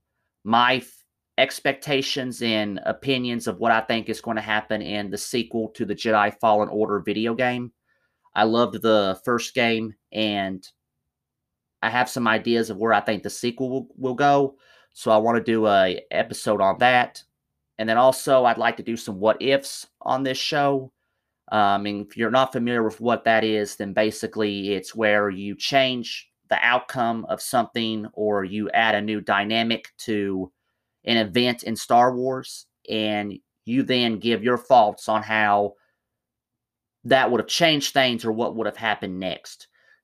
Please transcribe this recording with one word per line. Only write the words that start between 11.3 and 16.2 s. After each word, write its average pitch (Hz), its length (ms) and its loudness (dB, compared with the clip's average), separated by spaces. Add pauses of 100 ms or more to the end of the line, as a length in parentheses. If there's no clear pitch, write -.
I 107 60 0
have 123 220 0
some 117 180 -2
ideas 113 400 0
of 104 80 -8
where 110 160 2
I 104 80 6
think 104 220 -4
the 101 80 -8
sequel 123 400 -6
will, 131 260 -6
will 127 180 -4
go. 143 440 2 (340)
So - 200 -4
I 110 40 8
wanna 113 240 2
do 110 260 0
a 95 340 4 (100)
episode 107 500 -2